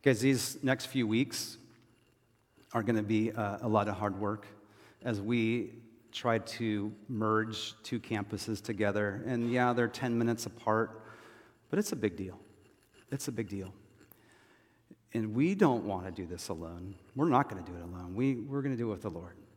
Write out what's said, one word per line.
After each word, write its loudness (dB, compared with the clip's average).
Guys, 4
these 2
next 2
few 0
weeks 0
are 0
gonna 2
be, 2
uh, -2
a -2
lot 4
of -2
hard 0
work -4
as -2
we 0
try 2
to -2
merge 0
two -4
campuses -4
together. 0
And 0
yeah, 4
they're 2
ten -2
minutes 2
apart, 0
but 0
it's 0
a -4
big 0
deal. -8
It's -4
a -6
big -4
deal. -8
And -2
we 4
don't 6
wanna -4
do -8
this -10
alone. -8
We're 4
not 6
gonna -8
do -10
it -10
alone. -10
We, 2
we're -6
gonna -2
do -2
it -2
with -8
the -2
Lord. -10